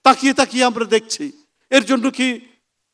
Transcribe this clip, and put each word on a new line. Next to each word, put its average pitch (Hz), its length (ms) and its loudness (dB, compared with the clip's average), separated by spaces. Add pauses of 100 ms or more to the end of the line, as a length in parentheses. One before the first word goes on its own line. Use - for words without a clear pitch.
তাকিয়ে 262 300 4
তাকিয়ে 254 300 0
আমরা 226 220 -2
দেখছি, 190 460 -4 (380)
এর 262 160 4
জন্য 247 260 -2
কি 247 280 -4 (540)